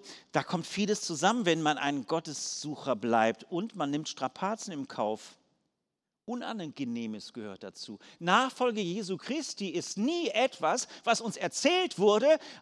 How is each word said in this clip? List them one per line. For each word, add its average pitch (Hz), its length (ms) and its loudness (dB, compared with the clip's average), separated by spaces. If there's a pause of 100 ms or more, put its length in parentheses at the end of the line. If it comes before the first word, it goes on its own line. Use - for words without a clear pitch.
(320)
da 139 120 2
kommt 170 240 -2
vieles 202 340 0
zusammen, 180 460 2
wenn 165 160 4
man 151 160 2
ein 143 260 0
Gottessucher 147 880 -4
bleibt 113 500 4
und 202 300 -4
man 151 140 -2
nimmt 151 180 -2
Strapazen 190 640 -4
im 139 160 -6
Kauf. - 520 -4 (840)
Unangenehmes 135 1080 -6
gehört 107 300 -10
dazu. 101 340 -12 (220)
Nachfolge 233 600 2
Jesu 185 360 -2
Christi 254 520 -6
ist 160 280 -6
nie 311 300 0
etwas, 233 600 0 (160)
was 233 160 2
uns 226 160 -4
erzählt 349 600 0
wurde 233 400 6 (240)